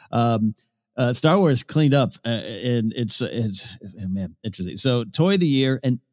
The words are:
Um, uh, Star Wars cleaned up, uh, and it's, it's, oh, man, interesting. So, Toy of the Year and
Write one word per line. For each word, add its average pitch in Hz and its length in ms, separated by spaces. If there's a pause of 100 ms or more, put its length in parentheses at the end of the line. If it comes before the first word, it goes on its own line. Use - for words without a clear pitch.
(100)
Um, 113 440 (400)
uh, 123 200
Star 156 240
Wars 151 240
cleaned 147 320
up, 135 180 (140)
uh, - 20
and 113 640
it's, 120 280
it's, 104 440 (160)
oh, 95 260
man, 92 360
interesting. 90 320
So, 123 280
Toy 175 300
of 190 60
the 175 60
Year 135 360
and 127 160 (140)